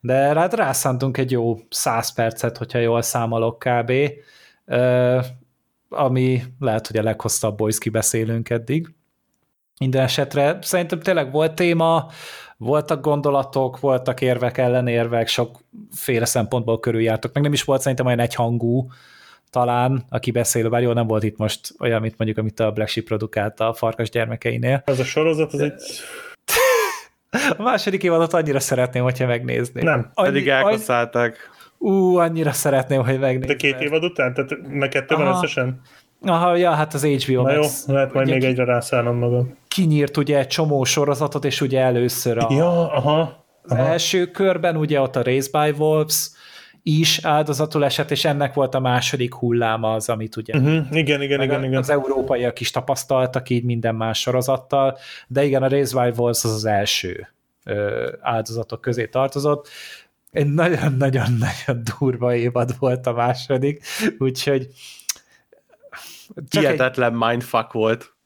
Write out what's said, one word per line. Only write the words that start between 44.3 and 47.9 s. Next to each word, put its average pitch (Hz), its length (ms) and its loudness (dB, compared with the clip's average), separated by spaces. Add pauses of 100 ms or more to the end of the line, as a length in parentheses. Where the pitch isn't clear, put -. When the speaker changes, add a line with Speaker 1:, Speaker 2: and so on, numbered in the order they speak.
Speaker 1:
körben 175 460 0
ugye 151 240 0
ott 131 160 0
a 123 60 0
Raised 131 300 0
by 151 300 2
Wolves 156 480 0 (520)
is 160 420 2
áldozatul 151 600 0
esett, 151 260 0